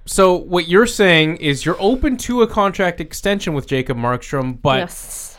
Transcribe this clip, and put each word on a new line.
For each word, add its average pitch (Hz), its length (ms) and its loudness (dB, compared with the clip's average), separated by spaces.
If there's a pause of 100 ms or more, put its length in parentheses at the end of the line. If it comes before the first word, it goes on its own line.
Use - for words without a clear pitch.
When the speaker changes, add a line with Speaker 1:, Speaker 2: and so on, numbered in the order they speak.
Speaker 1:
So 185 280 4
what 175 340 -2
you're 190 180 6
saying 170 500 4
is 143 280 -2
you're 156 140 0
open 254 400 0
to 240 240 0
a 220 40 6
contract 196 540 -2
extension 196 540 -4
with 135 120 -4
Jacob 131 320 -2
Markstrom, 123 640 -4
but 131 160 2
Speaker 2:
Yes. - 600 -10